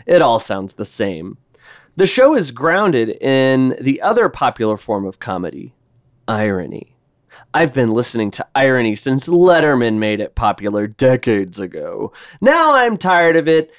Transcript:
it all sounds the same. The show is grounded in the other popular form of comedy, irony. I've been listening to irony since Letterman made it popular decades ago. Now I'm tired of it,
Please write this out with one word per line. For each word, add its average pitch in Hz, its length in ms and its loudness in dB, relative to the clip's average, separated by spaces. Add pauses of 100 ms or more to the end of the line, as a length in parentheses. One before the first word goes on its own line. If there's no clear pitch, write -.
it 170 140 4
all 117 180 2
sounds 98 360 -8
the 104 100 -10
same. 95 540 -8 (580)
The 185 100 2
show 269 280 4
is 170 160 -2
grounded 143 600 0 (120)
in 131 580 2
the 135 220 -2
other 220 260 2
popular 117 480 -2
form 101 300 -6
of 95 120 -12
comedy, 90 560 -8 (540)
irony. 107 680 -4 (600)
I've 151 200 0
been 120 180 0
listening 113 400 -2
to - 220 -10
irony 127 420 2
since 131 320 -4
Letterman 156 720 4
made 107 220 -2
it - 140 -10
popular 104 520 -2
decades 110 760 0
ago. 90 520 -10 (300)
Now 302 320 4
I'm 240 240 2
tired 175 380 2
of 156 120 0
it, 160 300 2